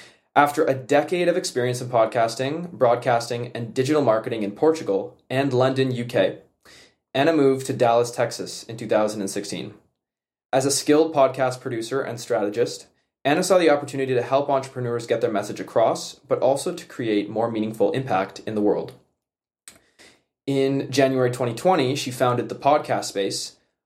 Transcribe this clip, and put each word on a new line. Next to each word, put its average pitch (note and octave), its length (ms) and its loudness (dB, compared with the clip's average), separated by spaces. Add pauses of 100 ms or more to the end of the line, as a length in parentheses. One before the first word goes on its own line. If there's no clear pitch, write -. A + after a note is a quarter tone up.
(360)
After C#3+ 280 4
a - 100 2
decade E3+ 540 0
of F3 100 2
experience B2+ 440 -2
in A2+ 80 -8
podcasting, B2 840 0
broadcasting, A#2+ 800 0
and A2+ 200 -8
digital C#3+ 280 2
marketing A2+ 420 0
in G2+ 80 -4
Portugal D#3 680 0 (120)
and C3 220 0
London, C3 400 2
U A#2+ 140 -6
K, G#2 340 0 (760)
Anna D3 200 2
moved C3+ 340 4
to C3+ 60 -2
Dallas, A#2+ 380 2
Texas - 520 -6
in A2+ 140 -14
two A2+ 100 -10
thousand G#2+ 340 0
and F#2+ 80 -4
sixteen. F#2+ 440 -8 (800)
As C3 140 2
a C#3+ 60 0
skilled D#3 420 2
podcast C3 480 2
producer B2 400 -4
and A#2 180 -8
strategist, A2 680 -2 (360)
Anna D#3 200 2
saw F#3 140 4
the E3+ 120 4
opportunity C3+ 460 0
to A#2 60 2
help C#3+ 280 0
entrepreneurs B2 580 -4
get A#2 140 0
their A2+ 100 0
message G#2 280 -4
across, A#2+ 560 0
but - 240 -4
also C#3 340 0
to - 120 -14
create G#2+ 440 -2
more A2+ 220 -2
meaningful A2 400 0
impact G2 540 -2
in A2 100 -6
the G#2+ 60 0
world. - 320 0 (1500)
In C3+ 440 0
January C3 400 2
twenty A#2+ 220 -2
twenty, D3 420 2
she C3+ 160 -6
founded A#2+ 380 0
The - 60 -8
Podcast C#3 500 2
Space, - 520 -4 (280)